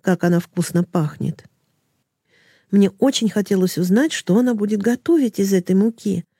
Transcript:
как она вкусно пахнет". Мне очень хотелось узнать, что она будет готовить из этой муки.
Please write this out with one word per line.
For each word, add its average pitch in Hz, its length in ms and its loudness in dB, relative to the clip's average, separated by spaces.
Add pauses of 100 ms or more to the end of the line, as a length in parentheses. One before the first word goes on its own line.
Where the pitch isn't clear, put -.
как 180 240 -2
она 175 160 2
вкусно 175 420 -2
пахнет". 151 600 -4 (1300)
Мне 196 280 4
очень 254 300 0
хотелось 185 500 -2
узнать, 208 340 2
что - 240 -2
она 247 180 2
будет 208 280 -4
готовить 247 560 0
из 196 140 0
этой 185 220 0
муки. 196 500 -2 (160)